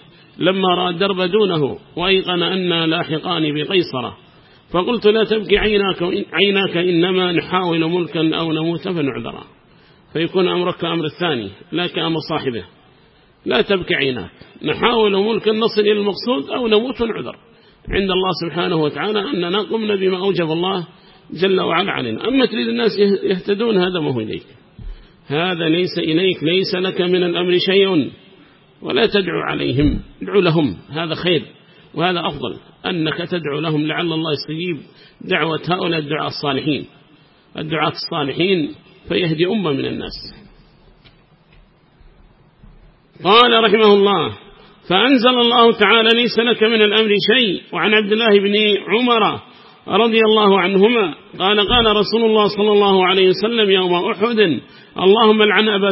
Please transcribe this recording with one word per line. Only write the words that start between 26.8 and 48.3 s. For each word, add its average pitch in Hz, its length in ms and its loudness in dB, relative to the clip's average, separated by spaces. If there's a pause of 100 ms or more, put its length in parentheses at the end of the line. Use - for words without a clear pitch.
من 180 220 2
الأمر 175 340 0
شيء، 190 540 2 (680)
ولا 233 240 0
تدعو 175 340 0 (100)
عليهم، 147 500 0 (220)
ادعو 202 180 0
لهم، 156 380 2 (120)
هذا 160 260 -6
خير 170 280 0 (500)
وهذا 175 260 -2
أفضل، 147 380 -6 (280)
أنك 156 320 -2
تدعو 160 420 -6
لهم 156 280 -2
لعل 160 260 -2
الله 160 200 -4
يستجيب 160 440 -6 (440)
دعوة 160 480 -2
هؤلاء 175 300 -2
الدعاء 147 280 -4
الصالحين. 135 580 -4 (720)
الدعاة 160 340 -4
الصالحين 156 800 -2 (400)
فيهدي 160 360 0
أمة 190 260 -2
من 131 140 -2
الناس. - 600 -10 (2750)
قال 226 400 6
رحمه 214 300 6
الله: 196 360 2 (600)
"فأنزل 247 520 4
الله 233 380 4
تعالى: 214 340 4
'ليس 233 260 0
لك 226 240 0
من 220 180 4
الأمر 214 280 2 (260)
شيء'". 220 260 0 (120)
وعن 180 200 0
عبد 214 180 2
الله 220 280 4